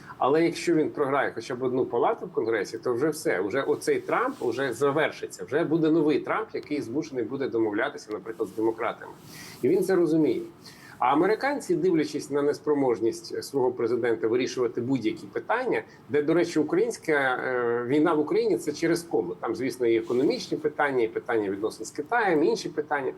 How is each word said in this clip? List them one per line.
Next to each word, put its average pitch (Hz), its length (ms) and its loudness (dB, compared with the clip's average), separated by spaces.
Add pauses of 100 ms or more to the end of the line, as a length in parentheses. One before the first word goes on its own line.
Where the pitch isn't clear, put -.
(180)
Але 143 260 4
якщо 165 320 2
він 147 140 2
програє 135 460 0
хоча 120 200 -6
б 123 80 -6
одну 127 220 2
палату 175 400 0
в 180 80 -10
Конгресі, 110 440 0
то 123 160 -2
вже 139 160 0
все, 147 320 -2
вже 104 200 0
оцей 143 380 0
Трамп 202 420 -2
вже 123 320 -2
завершиться, 139 720 -2
вже 139 180 0
буде 156 280 2
новий 156 280 4
Трамп, 180 340 -4
який 143 280 -6
змушений 127 420 -6
буде 127 240 -6
домовлятися, 110 640 -2
наприклад, 107 360 -6
з - 20 -18
демократами. 113 600 -4 (500)
І 123 80 2
він 185 140 4
це 185 120 2
розуміє. 156 460 4 (580)
А 127 140 4
американці, 202 640 2
дивлячись 156 560 0
на 143 100 0
неспроможність 131 1040 0
свого 127 280 0
президента 117 560 0
вирішувати 123 540 0
будь-які 127 460 -2
питання, 202 560 -2 (260)
де, 143 120 2
до 147 120 2
речі, 170 260 2
українська, 170 520 0
е, 123 760 0
війна 151 260 4
в 151 60 2
Україні — 165 380 2
це - 140 -4
через 165 320 0
кому. 113 320 -2
Там, 120 200 -4
звісно, 123 320 -2
і 113 100 6
економічні 147 600 0
питання, 143 460 0
і 110 40 2
питання 110 420 -2
відносин 101 360 -4
з - 60 -12
Китаєм, 175 520 2
і 175 40 4
інші 196 220 -2
питання, 143 480 -4